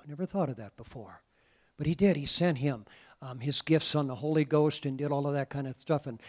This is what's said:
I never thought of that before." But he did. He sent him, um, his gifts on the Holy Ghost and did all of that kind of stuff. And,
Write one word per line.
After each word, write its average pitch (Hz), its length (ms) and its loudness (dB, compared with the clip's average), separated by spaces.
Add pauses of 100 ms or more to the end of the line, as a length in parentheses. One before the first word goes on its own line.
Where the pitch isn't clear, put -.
I 147 40 -18
never 147 180 -6
thought 180 240 0
of 120 80 -8
that 104 200 -16
before." - 460 -16 (540)
But 147 100 -2
he 170 80 0
did. 190 220 6
He 139 80 -4
sent 170 320 2
him, 127 280 -2 (360)
um, 127 180 -12
his 135 220 -2
gifts 156 340 2
on 147 120 0
the 127 80 -6
Holy 151 300 2
Ghost 151 400 2
and 135 120 -4
did 143 140 -2
all 143 160 0
of 143 60 -2
that 139 160 -2
kind 139 180 -6
of 131 80 -8
stuff. 147 320 -2
And, 117 220 -12